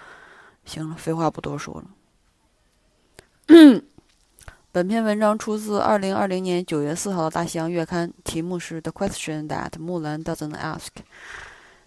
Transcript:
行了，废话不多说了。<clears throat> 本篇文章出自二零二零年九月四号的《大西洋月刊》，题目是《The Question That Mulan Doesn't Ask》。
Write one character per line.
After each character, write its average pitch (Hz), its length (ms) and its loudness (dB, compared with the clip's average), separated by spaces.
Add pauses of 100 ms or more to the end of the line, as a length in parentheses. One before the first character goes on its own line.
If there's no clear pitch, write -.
(680)
行 156 240 -10
了， 165 40 -10
废 160 200 -6
话 165 160 0
不 - 100 -10
多 143 160 -8
说 - 180 -12
了。 - 120 -16 (1600)
<clears throat> 302 360 12 (880)
本 180 140 -2
篇 226 160 -2
文 214 160 0
章 214 200 2
出 214 180 -6
自 208 220 -4
二 214 200 2
零 190 160 -2
二 208 140 -2
零 185 140 -4
年 180 220 -2
九 151 180 -4
月 147 120 -4
四 196 180 -6
号 175 100 -4
的 160 100 -2
《大 170 140 -2
西 - 100 -10
洋 160 140 -4
月 170 160 -4
刊》， 170 240 -6 (140)
题 160 180 -6
目 180 160 -6
是 165 320 -12
《The - 20 -12
Question 156 560 -8
That - 300 -8
Mulan 160 440 -8
Doesn't 156 320 -8
Ask》。 - 260 -10 (1080)